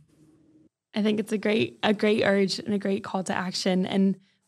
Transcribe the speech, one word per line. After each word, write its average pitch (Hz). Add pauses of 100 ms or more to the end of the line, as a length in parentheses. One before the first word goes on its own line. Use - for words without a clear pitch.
(920)
I 214
think 214
it's 208
a 233
great, 214
a 214
great 214
urge 196
and 214
a 202
great 196
call 190
to 190
action. 185
And 196 (300)